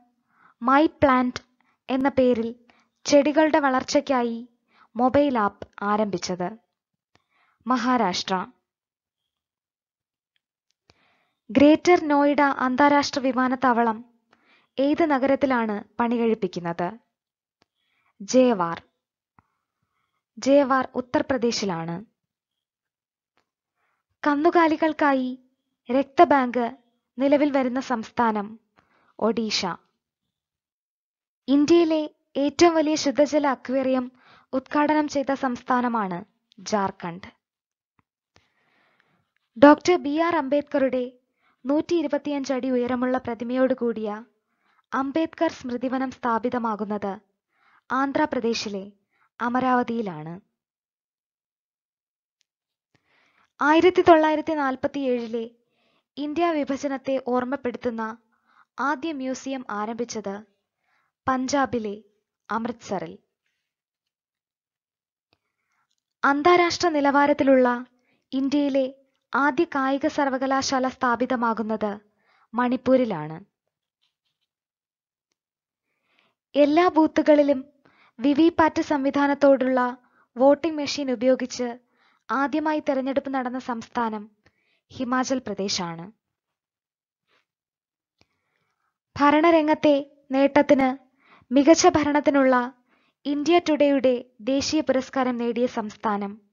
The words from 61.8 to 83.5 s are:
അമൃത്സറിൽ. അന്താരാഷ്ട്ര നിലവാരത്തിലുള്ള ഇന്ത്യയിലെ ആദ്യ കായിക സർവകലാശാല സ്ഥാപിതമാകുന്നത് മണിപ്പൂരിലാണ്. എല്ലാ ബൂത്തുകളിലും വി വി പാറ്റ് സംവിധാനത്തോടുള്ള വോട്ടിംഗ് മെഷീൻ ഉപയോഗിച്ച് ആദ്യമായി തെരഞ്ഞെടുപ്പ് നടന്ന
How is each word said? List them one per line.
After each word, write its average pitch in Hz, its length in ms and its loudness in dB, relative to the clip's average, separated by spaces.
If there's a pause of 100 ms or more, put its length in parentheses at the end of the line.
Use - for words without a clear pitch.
അമൃത്സറിൽ. 214 560 -8 (3250)
അന്താരാഷ്ട്ര 349 640 2
നിലവാരത്തിലുള്ള 269 880 2 (540)
ഇന്ത്യയിലെ 277 460 0 (580)
ആദ്യ 302 220 0 (100)
കായിക 269 400 -2
സർവകലാശാല 262 800 -2
സ്ഥാപിതമാകുന്നത് 226 1040 -2 (540)
മണിപ്പൂരിലാണ്. 240 840 0 (3250)
എല്ലാ 311 320 4
ബൂത്തുകളിലും 277 640 4 (580)
വി 277 200 2
വി 330 100 6
പാറ്റ് 320 320 0
സംവിധാനത്തോടുള്ള 277 1160 2 (400)
വോട്ടിംഗ് 285 440 2
മെഷീൻ 277 360 -4
ഉപയോഗിച്ച് 247 520 -2 (640)
ആദ്യമായി 302 560 -2
തെരഞ്ഞെടുപ്പ് 269 480 -2
നടന്ന 254 240 -6 (100)